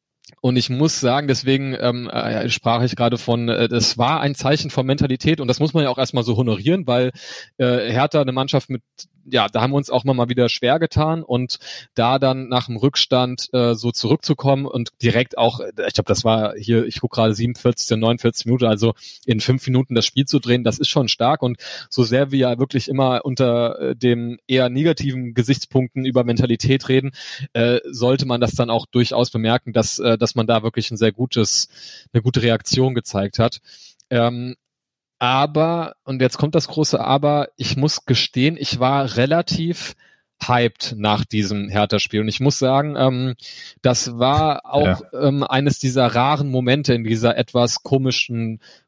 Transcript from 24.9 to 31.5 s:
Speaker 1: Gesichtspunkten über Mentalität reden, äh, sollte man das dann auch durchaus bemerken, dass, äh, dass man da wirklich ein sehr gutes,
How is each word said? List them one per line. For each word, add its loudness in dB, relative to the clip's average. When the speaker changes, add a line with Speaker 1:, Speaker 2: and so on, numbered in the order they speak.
Speaker 1:
Gesichtspunkten 0
über 2
Mentalität 0
reden, 2
äh, 2
sollte 0
man 0
das 0
dann 0
auch -2
durchaus 2
bemerken, 0
dass, 0
äh, 2
dass 0
man 0
da 2
wirklich -4
ein -8
sehr 2
gutes, -2